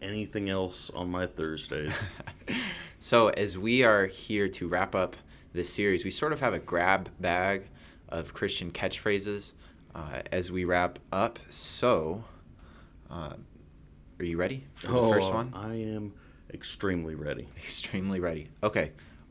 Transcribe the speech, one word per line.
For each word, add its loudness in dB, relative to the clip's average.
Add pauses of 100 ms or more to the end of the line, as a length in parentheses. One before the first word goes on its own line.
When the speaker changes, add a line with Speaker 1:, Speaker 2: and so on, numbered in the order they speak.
Speaker 1:
anything -2
else -2
on -4
my 0
Thursdays. -4 (380)
Speaker 2:
<laughs> -4 (460)
So 6
as 0
we 4
are 8
here 0
to -4
wrap 2
up 0 (360)
this -2
series, 2
we -2
sort 0
of -2
have 2
a -2
grab 2 (100)
bag 2 (440)
of -8
Christian -2
catchphrases, -2 (400)
uh, -8 (100)
as 0
we 0
wrap 2 (120)
up. 0 (120)
So, 0 (840)
uh, -8 (840)
are -4
you -2
ready -2
for -10
the 6
first 6
Speaker 1:
Oh, 2
Speaker 2:
one? -2
Speaker 1:
I -6
am -4 (400)
extremely -2
ready. -6
Speaker 2:
Extremely -4
ready. -2 (140)
Okay. 2 (400)